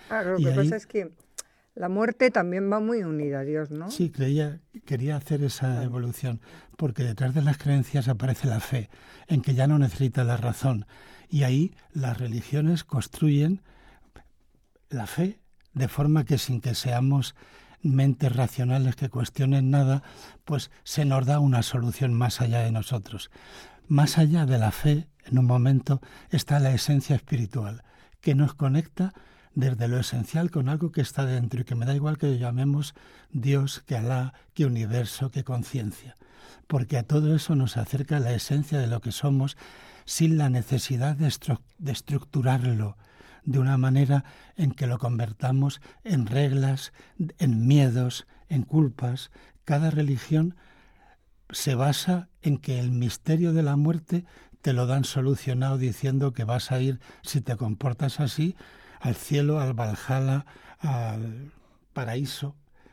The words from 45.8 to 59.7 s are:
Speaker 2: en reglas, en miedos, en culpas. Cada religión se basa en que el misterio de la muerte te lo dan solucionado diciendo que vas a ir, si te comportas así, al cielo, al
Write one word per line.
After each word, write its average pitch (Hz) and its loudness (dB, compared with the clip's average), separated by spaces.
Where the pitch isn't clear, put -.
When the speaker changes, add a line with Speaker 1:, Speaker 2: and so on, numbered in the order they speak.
Speaker 2:
en 147 0
reglas, 135 0
en 120 2
miedos, 127 4
en 135 0
culpas. 127 0
Cada 156 0
religión 151 0
se - -2
basa 147 0
en 147 0
que 127 -4
el 123 0
misterio 156 0
de 160 4
la 139 2
muerte 165 0
te 139 0
lo 123 0
dan 131 0
solucionado 131 0
diciendo 135 0
que 120 -6
vas 117 -2
a 127 0
ir, 131 -2
si - -2
te 120 -4
comportas 120 -4
así, 151 -2
al 120 -2
cielo, 147 0
al 131 -2